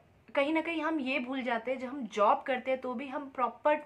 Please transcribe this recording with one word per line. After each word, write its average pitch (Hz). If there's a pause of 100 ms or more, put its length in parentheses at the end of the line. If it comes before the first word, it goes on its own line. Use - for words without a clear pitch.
(360)
कहीं 285
ना 320
कहीं 320
हम 311
ये 262
भूल 254
जाते 233
हैं, 254
जब 254
हम 269
job 214
करते 254
हैं 262
तो 254
भी 269
हम 269
proper 294